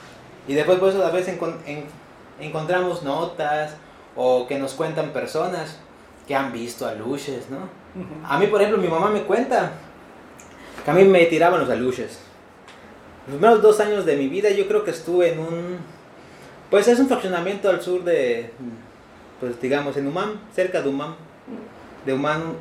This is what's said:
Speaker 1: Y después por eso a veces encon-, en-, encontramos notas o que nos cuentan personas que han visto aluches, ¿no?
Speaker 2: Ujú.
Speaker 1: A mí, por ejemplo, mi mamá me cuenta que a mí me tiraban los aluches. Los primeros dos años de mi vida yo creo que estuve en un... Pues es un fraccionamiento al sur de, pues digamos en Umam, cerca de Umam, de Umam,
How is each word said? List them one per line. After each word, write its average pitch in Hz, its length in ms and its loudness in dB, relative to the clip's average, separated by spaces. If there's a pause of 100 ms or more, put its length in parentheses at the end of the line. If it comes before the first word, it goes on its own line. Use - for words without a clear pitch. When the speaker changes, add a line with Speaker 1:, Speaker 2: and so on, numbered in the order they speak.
(480)
Speaker 1:
Y 139 60 -4
después 165 260 4
por 190 100 4
eso 190 160 0
a 165 60 0
veces 180 280 -2
encon-, 165 260 -6
en-, 147 200 -10 (540)
encontramos 160 640 -4
notas 151 720 -4 (420)
o 127 320 2
que 139 100 -4
nos 135 160 -6
cuentan 156 360 -4
personas 156 680 -6 (500)
que 143 60 -4
han 135 180 0
visto 120 360 -8
aluches, 123 640 -6
¿no? 139 60 -10
Speaker 2:
Ujú. 175 680 -14
Speaker 1:
A 143 120 0
mí, 202 80 4
por 202 120 2
ejemplo, 208 220 2
mi 180 60 0
mamá 170 240 2
me 202 100 0
cuenta 202 520 0 (1080)
que 147 60 -4
a 147 40 2
mí 190 100 8
me 185 220 8
tiraban 165 340 4
los 127 100 0
aluches. 123 500 -2 (1080)
Los 139 100 -10
primeros 214 240 6
dos 214 180 8
años 208 260 0
de 147 100 2
mi 139 120 0
vida 196 220 0
yo 196 180 0
creo 208 160 0
que 165 80 -4
estuve 175 420 2
en 156 60 -6
un... 170 380 -6 (960)
Pues 202 160 6
es 240 120 6
un 269 80 4
fraccionamiento 196 640 -2
al 180 120 2
sur 180 220 -2
de, 123 480 0 (880)
pues 120 220 -8
digamos 143 360 -2
en 139 100 -2
Umam, 202 320 -4 (140)
cerca 180 280 0
de 139 80 0
Umam, 147 260 -6 (920)
de 135 80 0
Umam, 156 480 -2